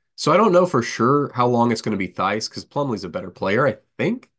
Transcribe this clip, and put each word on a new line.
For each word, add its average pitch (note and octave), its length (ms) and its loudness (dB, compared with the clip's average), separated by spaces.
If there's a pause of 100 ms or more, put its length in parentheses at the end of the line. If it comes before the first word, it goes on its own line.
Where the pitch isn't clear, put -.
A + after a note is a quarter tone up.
(160)
So - 160 0
I F3 40 6
don't G#3 160 4
know F3 140 6
for A#2+ 160 0
sure C3+ 520 0
how B2 120 0
long A#2+ 260 2
it's A2 100 -4
gonna G#2+ 140 -2
be F#2+ 120 -4
Theis, G2 400 -4
'cause F#2 160 -14
Plumlee's B2 400 -6
a F2+ 40 -8
better F2+ 220 -10
player, G#2+ 360 0
I - 120 -2 (200)
think. F#3 400 -4